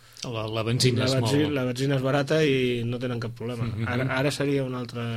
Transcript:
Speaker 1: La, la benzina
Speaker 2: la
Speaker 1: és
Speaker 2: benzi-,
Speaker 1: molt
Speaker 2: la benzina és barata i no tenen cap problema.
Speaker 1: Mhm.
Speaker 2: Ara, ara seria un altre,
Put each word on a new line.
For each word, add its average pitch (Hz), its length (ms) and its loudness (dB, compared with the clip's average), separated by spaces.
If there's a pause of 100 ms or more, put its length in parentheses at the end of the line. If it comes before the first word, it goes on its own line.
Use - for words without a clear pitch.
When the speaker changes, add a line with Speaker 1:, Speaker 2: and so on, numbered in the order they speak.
(260)
Speaker 1:
La, 113 240 -4
la 113 160 -2
benzina 117 380 2
Speaker 2:
la - 20 2
Speaker 1:
és 131 80 2
Speaker 2:
benzi-, 131 320 4
Speaker 1:
molt 147 80 -2
Speaker 2:
la 131 160 0
benzina 135 240 0
és 131 80 0
barata 143 400 2
i 127 480 2
no 123 80 -4
tenen 120 240 -4
cap 117 160 -6
problema. 117 320 -6
Speaker 1:
Mhm. 110 240 -2
Speaker 2:
Ara, 131 140 0 (100)
ara 139 160 2
seria 139 320 0
un 127 80 -6
altre, 120 320 -6 (100)